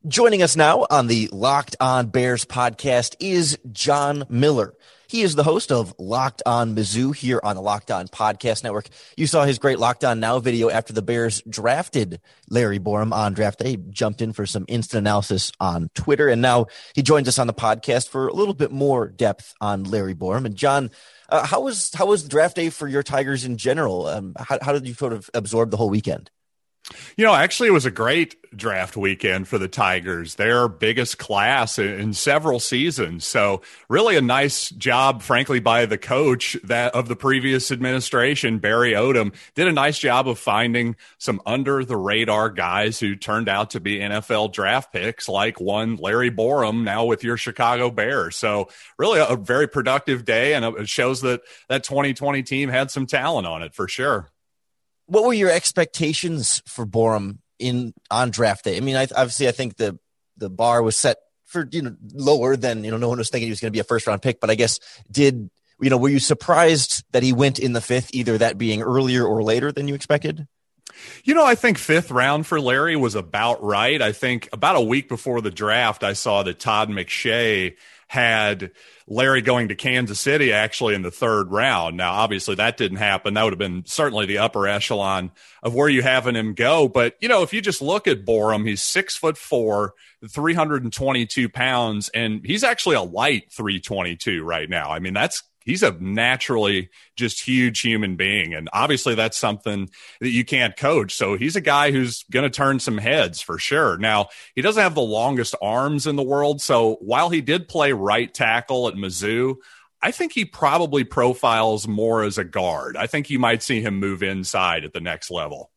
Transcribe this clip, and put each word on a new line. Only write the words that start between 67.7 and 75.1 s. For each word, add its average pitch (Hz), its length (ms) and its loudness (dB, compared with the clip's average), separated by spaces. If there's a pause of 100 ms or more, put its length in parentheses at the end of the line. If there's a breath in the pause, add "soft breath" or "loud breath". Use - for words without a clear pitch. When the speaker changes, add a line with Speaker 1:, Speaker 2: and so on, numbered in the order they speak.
Speaker 1:
the 117 80 0
fifth, 123 340 -2
either 117 240 0
that 110 180 2
being 110 260 -2
earlier 123 440 2
or 107 160 0
later 123 300 2
than 143 160 -4
you 139 80 -4
expected? 147 500 -2 (800 loud breath)
Speaker 2:
You 277 100 2
know, 320 100 6
I 247 120 6
think 233 200 2
fifth 160 360 0
round 139 340 2
for 156 140 0
Larry 139 340 2
was 120 220 0
about 104 480 -2
right. 113 360 2
I 107 120 2
think 123 400 -4
about 147 240 2
a 131 40 6
week 127 280 0
before 120 320 -4